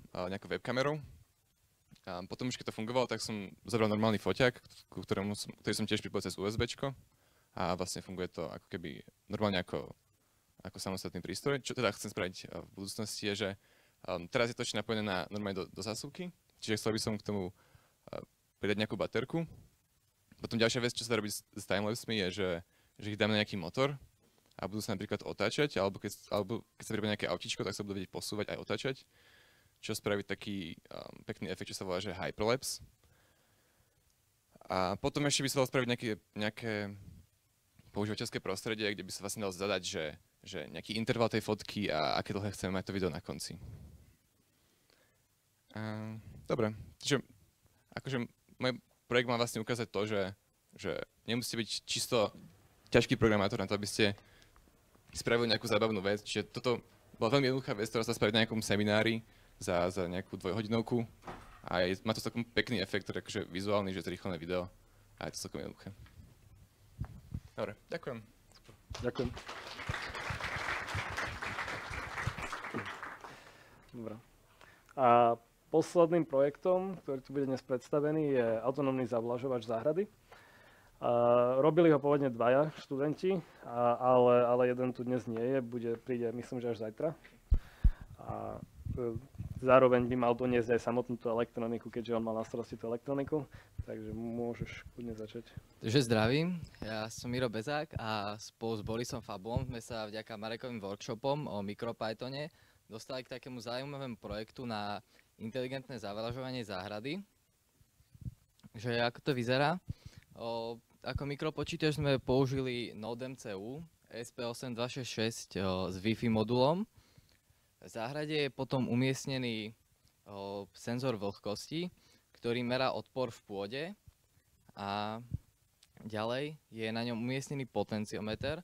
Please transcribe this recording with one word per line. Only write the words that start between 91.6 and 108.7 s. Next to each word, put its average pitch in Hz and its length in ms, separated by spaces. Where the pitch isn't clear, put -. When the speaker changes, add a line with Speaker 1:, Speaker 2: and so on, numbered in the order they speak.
Speaker 2:
keďže 117 240
on 113 80
mal 113 80
na 110 160
starosti 117 320
tú 113 80
elektroniku. 139 560
Takže 110 320
môžeš 117 800
kľudne 120 160
začať. 110 400
Speaker 3:
Takže 110 240
zdravím, 135 480
ja 110 320
som - 160
Miro 127 240
Bezák 147 480
a 107 400
spolu 113 400
s - 40
Borisom 117 360
Fablom 113 480
sme 120 160
sa 110 240
vďaka 110 320
Marekovým 113 400
workshopom 120 640
o 104 160
MicroPythone 117 880
dostali 120 320
k 127 160
takému 127 240
zaujímavému 127 560
projektu 110 480
na 104 400
inteligentné 127 640
zavlažovanie 120 640
záhrady. 104 560